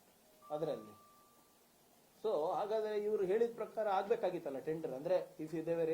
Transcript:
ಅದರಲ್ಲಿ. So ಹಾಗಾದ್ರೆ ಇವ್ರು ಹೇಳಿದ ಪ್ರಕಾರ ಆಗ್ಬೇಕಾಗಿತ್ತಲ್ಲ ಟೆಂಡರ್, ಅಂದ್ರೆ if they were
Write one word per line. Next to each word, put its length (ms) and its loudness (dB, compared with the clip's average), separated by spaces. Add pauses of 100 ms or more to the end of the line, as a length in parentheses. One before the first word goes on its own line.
(500)
ಅದರಲ್ಲಿ. 500 -6 (1200)
So 300 2
ಹಾಗಾದ್ರೆ 460 0
ಇವ್ರು 260 0
ಹೇಳಿದ 300 4
ಪ್ರಕಾರ 320 -2
ಆಗ್ಬೇಕಾಗಿತ್ತಲ್ಲ 720 0
ಟೆಂಡರ್, 320 -4
ಅಂದ್ರೆ 480 0
if 120 -8
they 240 0
were 180 2